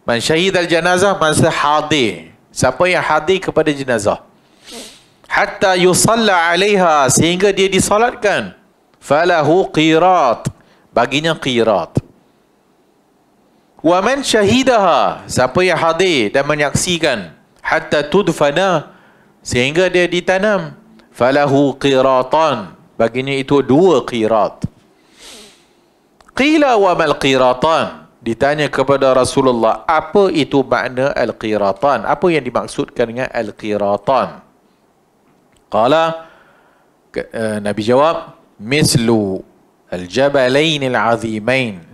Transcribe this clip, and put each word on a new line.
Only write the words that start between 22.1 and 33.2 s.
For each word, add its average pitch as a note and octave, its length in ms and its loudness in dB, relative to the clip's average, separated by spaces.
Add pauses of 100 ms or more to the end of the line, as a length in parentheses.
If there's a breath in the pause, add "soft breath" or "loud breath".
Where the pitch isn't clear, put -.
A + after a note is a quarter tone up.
Baginya B2 320 -2
itu C3+ 320 0
dua C#3+ 400 4
qirat. G#2+ 640 -2 (1700 loud breath)
Qila D4 400 2
wa G3 160 4
mal D#3+ 240 0
qiratan? C3 1040 0
Ditanya C#3 480 -2
kepada C3+ 480 2
Rasulullah, B2 720 0
"Apa E3+ 400 0
itu D3 320 0
makna B2 560 -2
al-qiratan? G#2+ 880 -2
Apa E3 240 -2
yang D3+ 160 0
dimaksudkan A#2 640 -6
dengan A#2+ 240 -8